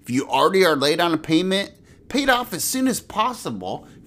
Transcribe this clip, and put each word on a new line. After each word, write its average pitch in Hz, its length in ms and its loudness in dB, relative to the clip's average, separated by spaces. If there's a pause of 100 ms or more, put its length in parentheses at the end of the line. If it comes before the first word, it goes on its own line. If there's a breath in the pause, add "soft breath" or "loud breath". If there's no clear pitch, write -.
If - 80 -18
you 127 200 0
already 170 360 4
are 160 120 4
late 147 240 0
on 170 120 2
a 156 60 0
payment, 185 540 0 (360 soft breath)
pay 277 140 -2
it 269 80 0
off 247 240 0
as 156 80 -6
soon 262 240 -2
as 254 140 0
possible 143 880 -6 (180 loud breath)